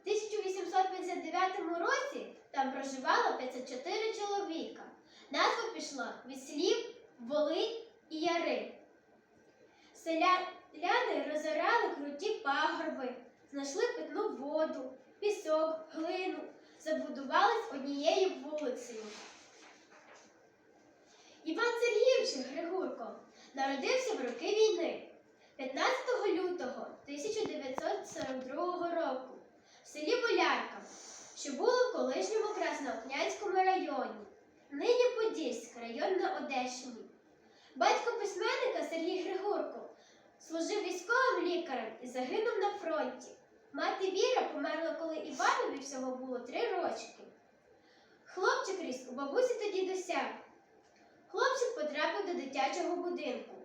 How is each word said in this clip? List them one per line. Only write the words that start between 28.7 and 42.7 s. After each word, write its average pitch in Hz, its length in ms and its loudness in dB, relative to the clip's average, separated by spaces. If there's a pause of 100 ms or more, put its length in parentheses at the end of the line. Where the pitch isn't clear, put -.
року 277 400 -2 (540)
в - 40 -20
селі 370 340 2
Болярка, - 600 2 (560)
що 285 140 -6
було 494 380 6
в 415 40 -4
колишньому 370 600 0
Красноокнянському 311 1040 -2
районі, 277 720 2 (460)
нині 466 320 6 (120)
Подільськ, 294 600 -2
район 269 420 0
на 381 180 2
Одещині. 254 680 -4 (720)
Батько 440 360 4
письменника 453 800 0
Сергій 330 340 0
Григорко 381 680 -2 (580)
служив 330 360 0
військовим 427 600 2
лікарем 285 560 -2
і 254 60 -10
загинув 415 500 0
на 392 120 2
фронті. 311 580 -4 (460)